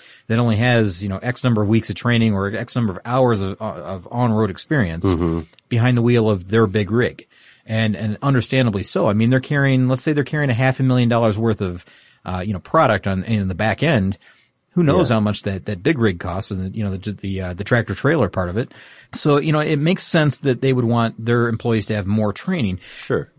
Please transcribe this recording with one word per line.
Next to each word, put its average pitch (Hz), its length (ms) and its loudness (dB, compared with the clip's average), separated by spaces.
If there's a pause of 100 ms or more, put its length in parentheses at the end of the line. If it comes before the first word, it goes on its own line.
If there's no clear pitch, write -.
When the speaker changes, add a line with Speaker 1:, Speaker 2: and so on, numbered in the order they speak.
(260)
Speaker 1:
that 113 140 0
only 117 160 2
has, 110 460 2
you 104 60 -4
know, 95 100 -4
X - 260 -6
number 113 180 2
of 101 60 0
weeks 110 220 2
of 95 60 -6
training 113 380 2
or 98 200 0
X 113 200 -8
number 113 180 -2
of 90 140 -8
hours 120 340 2
of, 98 220 -4
of 87 480 -10
on-road 110 400 0
experience 87 560 -2
Speaker 2:
Mm-hmm. 82 340 0 (300)
Speaker 1:
behind 123 260 2
the 120 60 2
wheel 117 260 4
of 92 220 0
their 113 160 4
big 98 240 0
rig. 113 360 0 (400)
And, 110 300 0
and 107 240 -4
understandably 127 640 0
so. - 260 0
I 101 60 2
mean, 113 160 4
they're 131 100 4
carrying, 135 480 2
let's 127 140 -2
say 156 100 0
they're 147 120 0
carrying 147 260 -2
a 120 40 2
half 131 260 0
a - 20 0
million 127 260 4
dollars 117 300 2
worth 110 240 0
of, 87 240 -6 (360)
uh, 92 220 -6
you 107 80 -4
know, 92 60 -6
product 123 480 2
on, 95 180 0
in 104 240 0
the 92 60 -4
back 104 280 -2
end. 107 360 0 (540)
Who 175 100 0
knows 170 260 2
Speaker 2:
Yeah. 120 80 2
Speaker 1:
how 110 40 2
much 104 240 -2
that, 98 200 -6
that 95 180 -8
big 151 160 0
rig 104 220 2
costs 92 300 -6
and 95 100 -6 (120)
the, 101 40 -10
you 110 80 -4
know, 101 100 -2
the, 95 180 -8
the, 98 280 -6
uh, 90 140 -6
the 95 100 -8
tractor 110 300 0
trailer 135 340 0
part 92 220 -4
of 92 80 -4
it. 127 140 -6 (420)
So, 147 240 2
you 147 140 -2
know, 151 80 2
it 156 180 0
makes 160 260 0
sense 151 360 0
that 131 200 0
they 135 140 2
would 123 100 0
want 113 400 0
their 120 240 2
employees 113 380 -2
to 110 80 -2
have 101 120 -4
more 104 280 0
training. 117 460 -4 (180)
Speaker 2:
Sure. - 400 -4